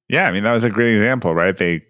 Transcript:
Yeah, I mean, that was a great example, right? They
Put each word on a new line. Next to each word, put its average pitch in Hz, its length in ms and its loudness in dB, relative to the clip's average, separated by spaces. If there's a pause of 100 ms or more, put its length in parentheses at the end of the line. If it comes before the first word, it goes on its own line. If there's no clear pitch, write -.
Yeah, 160 200 0
I 90 40 0
mean, 101 120 -2
that 117 80 2
was 117 120 0
a 117 60 0
great 113 240 2
example, 107 400 0
right? 90 220 0
They 87 320 -2